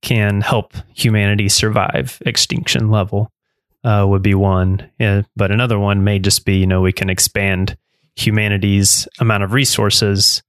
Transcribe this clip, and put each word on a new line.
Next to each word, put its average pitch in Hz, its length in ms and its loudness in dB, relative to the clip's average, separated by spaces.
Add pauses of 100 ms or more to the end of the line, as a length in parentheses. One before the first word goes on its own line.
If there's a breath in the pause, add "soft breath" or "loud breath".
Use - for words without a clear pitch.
can 104 380 0
help - 320 -2 (200)
humanity 104 560 0
survive 107 760 -2
extinction - 680 -2
level, 107 400 0 (520)
uh, 104 240 2
would 98 140 2
be 98 140 2
one. 95 540 0 (100)
Uh, 101 240 0 (120)
but 98 140 0
another 113 300 0
one 101 240 0
may 101 160 2
just 98 260 -2
be, 98 120 2
you 92 100 2
know, 92 140 2
we 92 100 2
can 95 180 -4
expand 95 640 -2 (400)
humanity's 101 920 0 (120)
amount 110 240 2
of 98 100 -4
resources 104 960 0